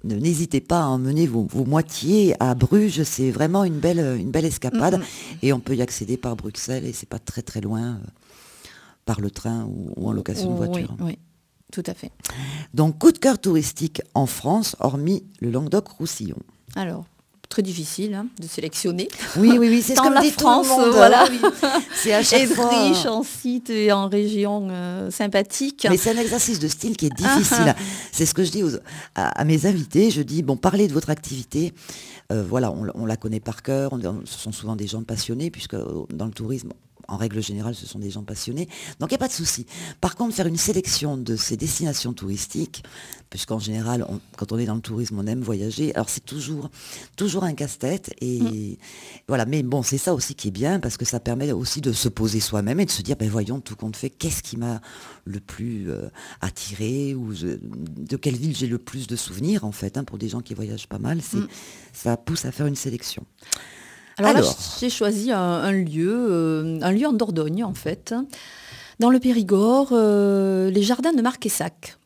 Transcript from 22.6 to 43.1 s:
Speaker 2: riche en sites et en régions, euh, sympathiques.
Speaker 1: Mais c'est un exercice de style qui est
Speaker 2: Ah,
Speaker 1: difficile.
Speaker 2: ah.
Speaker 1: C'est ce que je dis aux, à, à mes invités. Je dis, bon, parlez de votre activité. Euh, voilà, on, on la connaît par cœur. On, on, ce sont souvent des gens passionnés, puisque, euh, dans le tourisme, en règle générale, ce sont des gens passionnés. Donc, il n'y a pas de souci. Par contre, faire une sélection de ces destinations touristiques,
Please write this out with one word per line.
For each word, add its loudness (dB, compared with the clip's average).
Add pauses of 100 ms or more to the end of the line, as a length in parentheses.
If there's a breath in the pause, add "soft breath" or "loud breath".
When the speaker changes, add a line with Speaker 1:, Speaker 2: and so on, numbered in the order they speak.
Speaker 2:
riche 4
en 0
sites -4
et 4
en 4
régions, 0
euh, -6
sympathiques. -2
Speaker 1:
Mais 8
c'est 2
un 2
exercice 0
de 0
style -2
qui 0
est 2 (120)
Speaker 2:
Ah, 6
Speaker 1:
difficile. 4
Speaker 2:
ah. 6 (360 loud breath)
Speaker 1:
C'est 2
ce 0
que 2
je 0
dis 0
aux, 0 (380 loud breath)
à, -2 (120)
à 2
mes 4
invités. 4
Je 0
dis, -2
bon, 0
parlez 4
de -2
votre 0
activité. -4 (580 loud breath)
Euh, 0
voilà, 0
on, -4
on -6
la -2
connaît -6
par -8
cœur. -2
On, -6
on, -4
ce -12
sont -8
souvent -6
des -6
gens -6
passionnés, -4
puisque, -12
euh, -6
dans -6
le -6
tourisme, -8 (360)
en -8
règle -4
générale, -6
ce -16
sont -12
des -8
gens -10
passionnés. -8 (320 loud breath)
Donc, -4
il 2
n'y 0
a -6
pas -2
de -4
souci. -4 (340 loud breath)
Par -2
contre, -2
faire 0
une -2
sélection 0
de -4
ces -4
destinations -4
touristiques, -6 (460 loud breath)